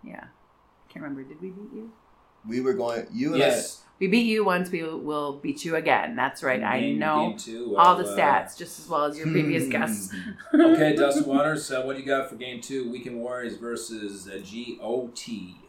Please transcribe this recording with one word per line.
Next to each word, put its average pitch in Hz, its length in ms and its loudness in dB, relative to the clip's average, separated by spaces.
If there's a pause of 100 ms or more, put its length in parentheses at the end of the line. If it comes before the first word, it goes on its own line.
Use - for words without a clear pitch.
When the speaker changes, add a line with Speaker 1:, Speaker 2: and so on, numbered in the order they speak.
Speaker 1:
Yeah, - 220 -16 (640)
can't 143 140 -16
remember. 139 200 -10
Did 151 180 -18
we 185 100 -10
beat 202 220 -16
you? 226 180 -14 (540)
Speaker 2:
We 117 140 -2
were 131 140 2
going. 117 380 -2
You 127 180 -2
and 156 80 0
Speaker 3:
Yes. - 480 2
Speaker 2:
I. - 20 -20 (120)
Speaker 1:
We 190 80 0
beat 233 200 6
you 220 180 4
once. 180 240 2
We 170 140 -4
will 147 560 -4
beat 143 260 -6
you 160 120 -2
again. 120 400 2
That's 135 260 0
right. 131 160 2
Speaker 3:
In - 60 -2
Speaker 1:
I 127 160 2
Speaker 3:
game, 147 180 0
Speaker 1:
know 151 300 2
Speaker 3:
game - 80 -8
two 113 400 -6
Speaker 1:
all 175 220 10
Speaker 3:
of, - 60 -2
Speaker 1:
the - 80 -4
Speaker 3:
uh, - 40 -2
Speaker 1:
stats 143 400 4
just 165 220 -12
as 160 100 -18
well 147 160 2
as 147 120 -4
your 156 100 -4
previous 160 400 2
Speaker 2:
<laughs> 131 40 -4
Speaker 1:
guests. - 420 -2 (220)
<laughs> - 180 -8
Speaker 3:
Okay, 151 420 8
Dustin 143 300 4
Waters, 139 460 0
uh, 131 120 -2
what 135 120 -4
do 131 60 -10
you 135 60 -10
got 135 220 0
for 113 60 -14
game 123 240 -10
two? 127 320 -6
Weekend 120 280 -8
Warriors 120 380 -6
versus, 107 680 -8
uh, 95 160 -12
G 113 380 -12
O 120 340 -4
T. 92 400 -12 (140)